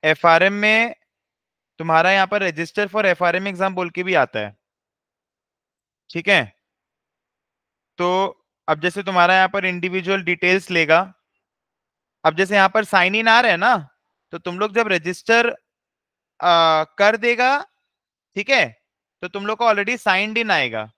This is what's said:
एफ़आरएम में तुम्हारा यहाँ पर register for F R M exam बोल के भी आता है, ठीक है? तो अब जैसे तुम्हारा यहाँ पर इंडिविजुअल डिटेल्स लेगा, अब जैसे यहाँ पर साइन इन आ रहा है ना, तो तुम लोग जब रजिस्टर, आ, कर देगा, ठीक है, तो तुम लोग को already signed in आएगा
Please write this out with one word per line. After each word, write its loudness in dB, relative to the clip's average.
एफ़आरएम 2
में 0
तुम्हारा 2
यहाँ 2
पर -2
register -4
for -4
F 0
R 0
M -4
exam -4
बोल -6
के -8
भी -4
आता 0
है, -8
ठीक -8
है? 2
तो -2
अब -2
जैसे -6
तुम्हारा 2
यहाँ 4
पर -4
इंडिविजुअल -4
डिटेल्स -2
लेगा, 2
अब 0
जैसे -2
यहाँ 4
पर 0
साइन 0
इन 0
आ 6
रहा 2
है 0
ना, 2
तो -12
तुम -8
लोग -2
जब 0
रजिस्टर, 0
आ, 4
कर 2
देगा, 0
ठीक -8
है, 2
तो -10
तुम -8
लोग -4
को -2
already 0
signed -2
in -4
आएगा -2